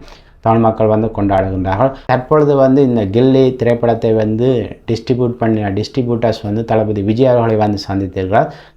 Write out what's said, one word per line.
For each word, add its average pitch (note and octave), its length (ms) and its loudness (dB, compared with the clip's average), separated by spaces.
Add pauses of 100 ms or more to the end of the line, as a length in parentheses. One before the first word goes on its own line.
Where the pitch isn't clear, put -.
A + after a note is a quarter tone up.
(440)
தமிழ் A#2 220 2
மக்கள் A2 280 0
வந்து A2 140 0
கொண்டாடுகின்றார்கள். F#2+ 840 -2 (140)
தற்பொழுது C#3+ 500 2
வந்து C3+ 280 4
இந்த A#2+ 220 2
கில்லி C3 380 2 (120)
திரைப்படத்தை A#2 580 0
வந்து A2 340 0 (380)
டிஸ்ட்ரிபியூட் A#2+ 520 -2
பண்ணின A2 340 -2
டிஸ்ட்ரிபியூட்டர்ஸ் A2+ 720 -2
வந்து G#2+ 220 -4
தளபதி G#2+ 360 -2
விஜய் A2+ 300 2
அவர்களை A2+ 260 2
வந்து G#2 220 0
சந்தித்திருக்கிறார். G2 720 -4 (280)